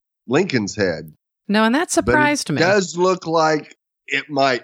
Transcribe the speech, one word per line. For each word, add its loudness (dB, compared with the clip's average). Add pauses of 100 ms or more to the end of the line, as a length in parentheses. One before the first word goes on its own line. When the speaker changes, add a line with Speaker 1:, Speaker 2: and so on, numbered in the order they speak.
(280)
Speaker 1:
Lincoln's -2
head. -4 (360)
Speaker 2:
No, 2
and 2
that 2
Speaker 1:
But -4
it -8
Speaker 2:
surprised 0
me. -2
Speaker 1:
does 0
look 0
like 0 (320)
it -4
might 2